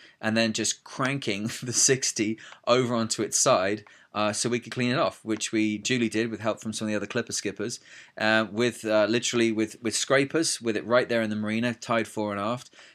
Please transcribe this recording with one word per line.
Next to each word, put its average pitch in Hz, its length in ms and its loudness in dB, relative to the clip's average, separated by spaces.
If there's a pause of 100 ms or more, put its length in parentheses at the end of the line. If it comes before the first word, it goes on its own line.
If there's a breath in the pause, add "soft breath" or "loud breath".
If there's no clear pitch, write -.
(200 loud breath)
and 110 160 -2
then 113 180 2
just 110 300 -2
cranking 127 600 -4
<laughs> 113 200 -6
the 123 100 -6
sixty 113 640 2 (280 loud breath)
over 120 300 2
onto 113 260 -2
its - 160 -2
side, 104 460 2 (320 loud breath)
uh, 104 180 0
so 117 160 -2
we 120 100 0
could - 120 -14
clean 123 200 -2
it 131 60 0
off, 110 260 0
which 107 280 -4
we 110 260 2
duly 117 320 0
did 113 220 -2
with 104 80 -10
help 107 200 -2
from 110 140 -8
some 110 140 -6
of - 20 -2
the 107 60 -2
other 101 100 -2
Clipper 117 260 -4
skippers, 104 480 -6 (380 loud breath)
uh, 110 340 2
with, 113 340 0
uh, 107 220 6
literally 117 440 2
with, 107 320 -2
with 110 120 -2
scrapers, 143 640 2
with 113 140 0
it 95 100 -4
right 120 240 4
there 117 120 2
in 110 80 0
the 107 60 -2
marina, 110 400 0
tied 113 320 0
fore 104 240 -4
and 101 80 -4
aft, 113 340 -4 (220 loud breath)